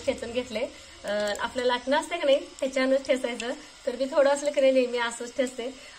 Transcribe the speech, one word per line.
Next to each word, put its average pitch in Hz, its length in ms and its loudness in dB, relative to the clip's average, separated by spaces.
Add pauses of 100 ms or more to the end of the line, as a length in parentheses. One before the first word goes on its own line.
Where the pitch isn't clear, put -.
ठेचून 233 260 -4
घेतले, 247 360 -4 (360)
अ, 202 80 -4 (280)
आपलं 247 240 -4
लाटणं 254 340 0
असते 320 200 -2
का 330 80 -4
नाही 277 140 6 (200)
त्याच्यानंच 269 480 0
ठेचायचं, 247 440 -2 (340)
तर 247 100 -2
मी 254 100 -2
थोडं 277 240 4
असलं 285 220 2
का 285 100 0
नाही 262 120 6
नेहमी 247 240 2
असंच 240 400 -4
ठेचते. 254 380 -4 (240)